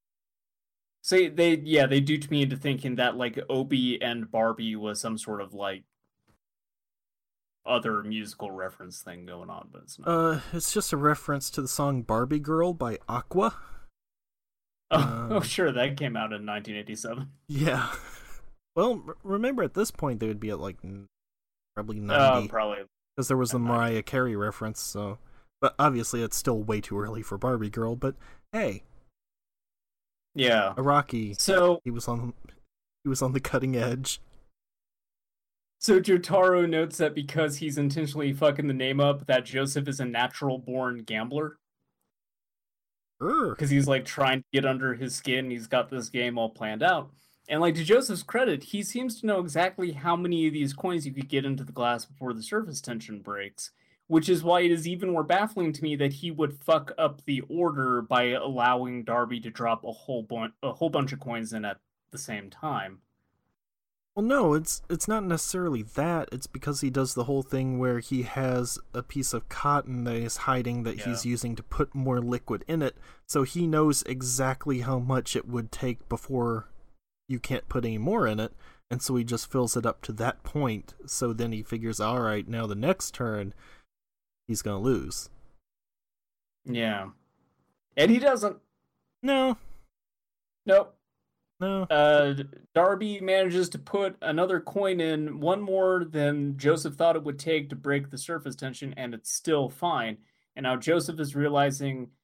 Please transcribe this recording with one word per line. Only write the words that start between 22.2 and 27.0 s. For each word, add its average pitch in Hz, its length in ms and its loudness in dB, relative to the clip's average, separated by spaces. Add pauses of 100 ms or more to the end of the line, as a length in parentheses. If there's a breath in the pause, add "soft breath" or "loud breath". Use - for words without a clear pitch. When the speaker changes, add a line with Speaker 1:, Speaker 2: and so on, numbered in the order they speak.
Speaker 1:
probably. 104 360 -2 (320)
Speaker 2:
Because 127 120 -2
there 135 80 2
was 127 140 2
the 127 80 0
Speaker 1:
At 120 40 0
ninety. 120 140 2
Speaker 2:
Mariah 117 260 0
Carey 127 340 0
reference, 104 440 -4
so. 104 380 -6 (420 soft breath)
But 135 180 2
obviously 123 440 2
it's 110 140 -2
still 113 260 0
way 107 180 -2
too 104 180 -6
early 107 240 -6